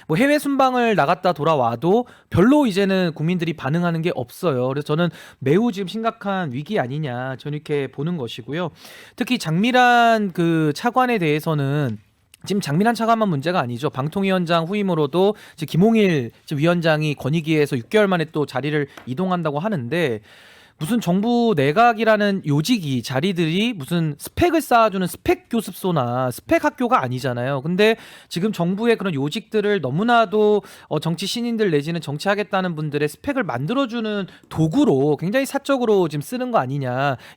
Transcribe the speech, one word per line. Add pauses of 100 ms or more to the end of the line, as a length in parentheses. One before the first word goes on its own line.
뭐
해외
순방을
나갔다
돌아와도 (240)
별로
이제는
국민들이
반응하는
게
없어요.
그래서
저는 (300)
매우
지금
심각한
위기
아니냐,
저는
이렇게
보는
것이고요. (480)
특히
장미란
그
차관에
대해서는 (480)
지금
장미란
차관만
문제가
아니죠.
방통위원장
후임으로도 (220)
지금
김홍일 (140)
지금
위원장이
권익위에서
육
개월
만에
또
자리를 (200)
이동한다고
하는데, (580)
무슨
정부
내각이라는
요직이,
자리들이
무슨
스펙을
쌓아주는
스펙
교습소나
스펙
학교가
아니잖아요.
근데 (340)
지금
정부의
그런
요직들을
너무나도, (280)
어,
정치
신인들
내지는
정치하겠다는
분들의
스펙을
만들어주는 (220)
도구로
굉장히
사적으로
지금
쓰는
거
아니냐, (180)